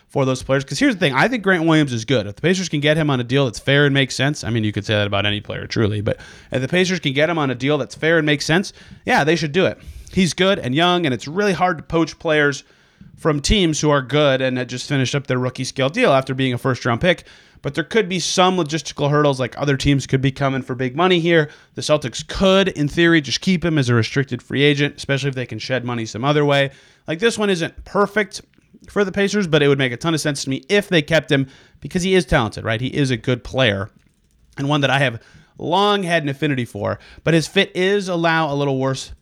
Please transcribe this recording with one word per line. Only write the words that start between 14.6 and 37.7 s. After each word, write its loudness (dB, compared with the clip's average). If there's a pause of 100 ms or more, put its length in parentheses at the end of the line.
just -10
finished 0
up -4
their 0
rookie -4
scale -2
deal 2
after 0
being -2
a -2
first-round -2
pick. 0 (380)
But -8
there -2
could 0
be -4
some 2
logistical -2
hurdles, 2
like -6
other 0
teams 0
could -2
be 0
coming -2
for -8
big -4
money 4
here. 2 (260)
The -8
Celtics -2
could, 2
in -2
theory, 4
just -4
keep 0
him 0
as 2
a 2
restricted -2
free -2
agent, 2
especially -4
if -6
they -6
can -10
shed -4
money -4
some -6
other 2
way. 2 (360)
Like, -6
this 2
one 0
isn't -4
perfect -2 (480)
for -2
the -6
Pacers, 0
but 2
it 4
would 2
make -2
a -6
ton -2
of 0
sense -4
to -8
me -6
if 0
they 2
kept 0
him 2 (320)
because -6
he 2
is 2
talented, -2
right? -2
He -4
is 0
a -2
good -4
player 0 (680)
and -4
one 0
that 2
I 2
have -2 (360)
long 0
had 0
an -4
affinity -2
for, -4 (240)
but 2
his 2
fit 0